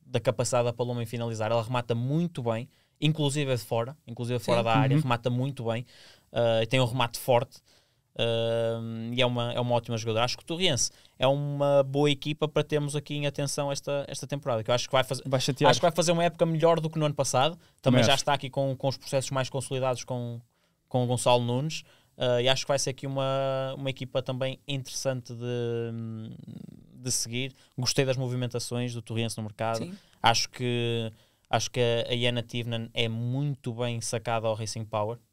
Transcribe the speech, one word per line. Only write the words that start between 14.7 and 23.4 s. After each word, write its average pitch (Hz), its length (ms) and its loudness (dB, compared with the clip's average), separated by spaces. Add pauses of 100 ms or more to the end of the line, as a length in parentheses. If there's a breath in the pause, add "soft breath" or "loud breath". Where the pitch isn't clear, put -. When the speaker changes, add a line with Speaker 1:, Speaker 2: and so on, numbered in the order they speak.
Speaker 1:
acho - 120 0
que - 40 -10
vai 131 120 6
fazer, 131 220 -4
Speaker 3:
Vai 131 160 2
chatear. 143 300 4
Speaker 1:
acho 151 80 4
que - 60 2
vai 170 60 6
fazer 170 200 2
uma 170 120 2
época 170 220 2
melhor 165 340 4
do 156 120 -2
que 160 80 -4
no 151 60 2
ano 147 100 0
passado. 139 400 2
Também - 260 -20
Speaker 3:
Também 123 220 6
Speaker 1:
já 117 100 6
Speaker 3:
acho. 135 80 2
Speaker 1:
está 143 140 2
aqui 131 160 -4
com, 135 240 0
com 139 120 -2
os 131 100 -2
processos - 340 -4
mais 131 180 -2
consolidados 127 540 -2
com, 120 360 -6 (480)
com 123 160 2
o 123 40 0
Gonçalo 123 360 4
Nunes. 131 400 -2 (340 soft breath)
Eh, 123 260 2
e 127 60 4
acho 131 160 2
que - 20 -20
vai 139 100 0
ser 135 140 -2
aqui 135 160 -8
uma, 135 680 -2